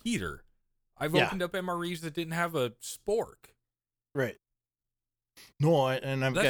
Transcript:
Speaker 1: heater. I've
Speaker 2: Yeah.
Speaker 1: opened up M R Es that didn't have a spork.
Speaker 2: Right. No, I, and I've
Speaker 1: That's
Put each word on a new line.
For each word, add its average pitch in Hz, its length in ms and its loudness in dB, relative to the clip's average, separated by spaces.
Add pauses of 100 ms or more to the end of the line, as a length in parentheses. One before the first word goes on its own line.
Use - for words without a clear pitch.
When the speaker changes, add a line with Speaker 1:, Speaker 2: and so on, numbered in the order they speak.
Speaker 1:
heater. 95 400 -4 (520)
I've 156 200 -2
Speaker 2:
Yeah. 127 100 6
Speaker 1:
opened 185 160 -4
up 175 140 -4
M 185 140 -4
R 175 160 -2
Es 175 160 -6
that 160 120 -8
didn't 165 200 -6
have 170 200 -2
a 127 180 0 (120)
spork. - 680 -4 (640)
Speaker 2:
Right. 127 240 -2 (1200)
No, 151 220 6
I, 131 160 2
and 135 280 -2
I've 131 80 2
Speaker 1:
That's 143 160 4